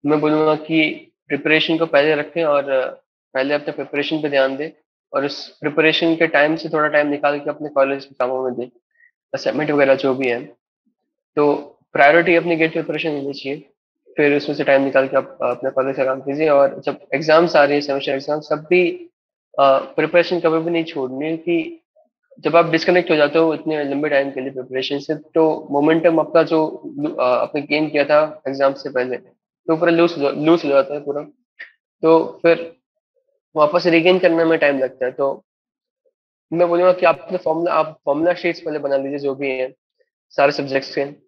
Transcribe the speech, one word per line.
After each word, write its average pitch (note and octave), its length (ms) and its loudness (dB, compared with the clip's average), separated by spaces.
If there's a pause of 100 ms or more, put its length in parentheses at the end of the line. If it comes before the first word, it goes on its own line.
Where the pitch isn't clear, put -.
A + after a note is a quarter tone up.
मैं D3 140 2
बोलूँगा D#3 340 2
कि D#3 580 -2 (160)
preparation D#3 500 0
को E3 80 0
पहले D3+ 280 2
रखें D3 300 -4
और, C#3+ 260 0
अ, C3 320 -2 (320)
पहले C3+ 200 0
अपने D3 180 -4
preparation D3 500 -6
पे D3+ 60 -4
ध्यान C3+ 280 0
दें D3+ 140 -8 (420)
और C#3 120 -2
उस - 240 -8
preparation D#3 680 0
के E3 100 2
time D#3 300 2
से E3 120 -8
थोड़ा D3+ 200 0
टाइम D3 180 2
निकाल D3 320 -2
के D3 120 -8
अपने D3 180 -10
college C#3 360 0
के - 100 -20
कामों C3 300 -4
में B2+ 100 -4
दें, A#2+ 140 -8 (680)
assignment D3 360 -4
वगैरह C#3 240 4
जो C3 200 0
भी C3 140 -2
है। A#2+ 240 -4 (840)
तो D3 400 0 (160)
priority E3 420 4
अपनी E3 220 0
gate D#3+ 160 0
प्रिपरेशन D#3 380 -6
होनी C#3 220 -6
चाहिए, C#3 380 -12 (460)
फिर D3 200 4
उसमें D3 200 -4
से D3 80 -4
time C#3 180 4
निकाल C3+ 260 0
के C#3 80 -2
आप - 260 -4
अपने B2+ 280 -4
college C3+ 260 -2
का C#3 80 0
काम C3 160 -4
कीजिए। C#3+ 280 -2
और C#3 320 4
जब - 200 -6 (140)
exams D#3+ 420 2
आ D3 80 6
रही C#3+ 100 0
है, D3 60 2
सेमेस्टर C#3 320 -4
एग्जाम, D3 280 -4
तब D3+ 300 -6
भी, F3+ 400 0 (500)
अ, C3+ 180 6
preparation E3 640 0
कभी D#3+ 180 0
भी E3 120 -4
नहीं E3 140 -2
छोड़नी, C#3+ 520 -6
कि E3 480 -4 (560)
जब D#3 160 0
आप E3+ 100 6
disconnect E3+ 440 2
हो D#3+ 60 4
जाते D3 220 2
हो D#3+ 160 2
इतने D3+ 300 -4
लंबे C#3+ 240 -4
time C#3 220 0
के C3+ 100 -8
लिए C3+ 100 -8
preparation C3 480 -6
से, D3+ 160 -6
तो D#3 560 -2
momentum D#3+ 500 2
आपका D#3+ 220 2
जो, D#3 400 -2 (380)
अ, - 20 0
आपने B2+ 400 -2
gain D3 280 -2
किया C#3+ 140 0
था D3+ 440 2
exam C#3 260 0
से C#3 160 -12
पहले, B2+ 260 -4
तो - 600 -8
पूरा E3+ 160 2
loose E3 200 4
हो, C#3 180 -2
लूज D#3+ 340 2
हो D3 40 -2
जाता C#3 260 2
है D3 100 -8
पूरा, C#3+ 220 -6 (760)
तो D#3+ 400 2
फिर E3 340 0 (800)
वापस D#3+ 300 2
regain F3 320 4
करने E3+ 260 2
में D#3+ 140 2
time C#3+ 200 2
लगता B2+ 280 -4
है। B2+ 60 -4
तो C#3 320 -4 (1080)
मैं E3+ 160 2
बोलूँगा F3 240 4
कि F3+ 140 0
आप D#3+ 140 2
अपने F3+ 180 -8
formula, E3 340 -2
आप D#3 320 -2
formula D#3+ 300 0
sheets E3 260 -6
पहले D3+ 180 -8
बना C#3 180 -2
लीजिए C#3 220 -4
जो C#3 160 -4
भी C#3 160 -6
हैं C3 240 -6 (560)
सारे C#3+ 220 2
subjects C3+ 460 -4
के। C#3+ 80 -4 (220)